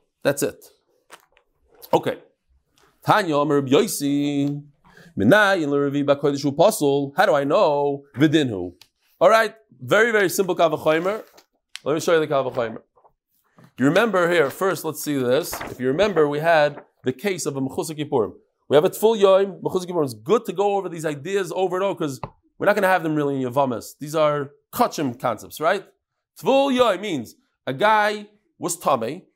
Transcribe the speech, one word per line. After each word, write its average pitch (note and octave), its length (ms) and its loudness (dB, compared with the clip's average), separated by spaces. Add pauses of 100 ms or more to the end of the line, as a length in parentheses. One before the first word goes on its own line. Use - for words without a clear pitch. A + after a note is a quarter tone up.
(220)
That's C#3+ 200 -2
it. - 220 -6 (1300)
Okay. - 260 0 (840)
Tanya E3+ 320 2
Amar D3 200 2
Rabbi C3+ 140 0
Yosi. C#3+ 920 0 (560)
Minayin G3 500 4
l'Revi C#3+ 360 0
B'Kodesh C#3 380 0
Hu C#3+ 100 -2
Pasul. C#3+ 640 2
How G3+ 100 4
do F3 80 4
I C#3 100 0
know? C#3+ 600 0 (100)
Vidinhu. B2+ 600 0 (460)
All F#3 100 6
right. A3 240 2 (260)
Very, G#3 320 2
very G3+ 160 2
simple F3+ 260 -2
Kavachomer. E3 680 0 (580)
Let C#3+ 120 -2
me D#3+ 60 -2
show F3+ 120 0
you D#3+ 80 4
the D3 120 -2
Kavachomer. B2 500 -4 (960)
You B2 80 2
remember F#3 440 2
here, D#3+ 200 4
first F3 340 -2
let's D3+ 180 -8
see D3 140 -2
this. C3 460 0
If - 180 -12
you B2+ 80 -2
remember, D#3+ 400 2
we D3 100 -4
had D3+ 440 2 (220)
the B2+ 80 -2
case F#3 340 -4
of C#3 100 -4
a C3 40 -4
Mechusar D3 380 -6
Kippurim. C3 340 -2 (360)
We C3 80 4
have D3+ 80 6
a F#3 60 2
Tful A3 280 2
Yom, F#3+ 440 4
Mechusar E3+ 240 -4
Kippurim. E3+ 180 -2
It's B2 100 -6
good C#3 300 -2
to F#3 80 -8
go G3+ 240 -2
over F#3 120 -6
these E3 180 -8
ideas E3 500 -6
over F#3 200 -2
and F#3+ 80 -2
over F#3+ 140 -4
'cause C#3 220 -6 (380)
we're C#3+ 80 -4
not G#3 100 4
gonna G3 100 0
have F#3 160 2
them D#3 140 -2
really C#3 260 -2
in B2+ 80 -4
Yavamas. B2 480 -2
These D3 160 -10
are D3 360 0 (220)
Kachim D3+ 460 -2
concepts, G#2 420 -6
right? F3+ 240 -2 (560)
Tvul C4+ 340 2
Yom A3+ 260 2
means D#3 340 -8 (320)
a C3 60 -4
guy G#3 560 2 (320)
was E3+ 160 -6
Tameh, C#3+ 460 -2 (120)